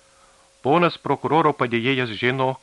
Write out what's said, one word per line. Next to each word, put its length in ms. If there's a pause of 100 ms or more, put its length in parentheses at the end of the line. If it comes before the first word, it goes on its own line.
(640)
Ponas 340
prokuroro 560
padėjėjas 640
žino, 460